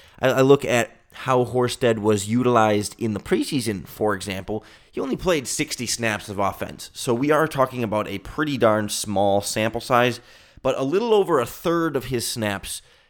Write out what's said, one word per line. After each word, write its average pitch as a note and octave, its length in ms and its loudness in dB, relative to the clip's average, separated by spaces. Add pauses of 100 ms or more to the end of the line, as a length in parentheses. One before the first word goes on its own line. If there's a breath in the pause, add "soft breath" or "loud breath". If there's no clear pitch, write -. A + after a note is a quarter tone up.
(220 loud breath)
I, B2+ 80 2
I C3 120 2
look C3+ 220 6
at A#2 280 0 (200)
how B2+ 320 0
Horsted A#2+ 540 0
was G#2 320 2
utilized A2 720 2
in A2 160 -2
the G2+ 40 -6
preseason, A#2 680 -2
for G#2+ 260 -2
example. G2 500 -6 (280 loud breath)
He B3 100 -6
only C4 160 -4
played D#3+ 300 0
sixty - 400 -6
snaps A2 420 -4
of G2 100 -6
offense, F#2+ 540 -6
so - 200 -2
we C#3 180 2
are D3+ 160 4
talking C3 360 -2
about G#2+ 240 -2
a G2 120 -8
pretty D3 380 -4
darn G#2+ 300 4
small G2+ 540 0
sample A2 400 -2
size, A#2+ 400 2 (400 loud breath)
but C3 160 0
a C3 60 -4
little G#3 320 2
over F3 240 4
a A#2+ 80 0
third E3 480 -2
of B2 100 -4
his A#2+ 220 -4
snaps G#2 560 -4 (260 soft breath)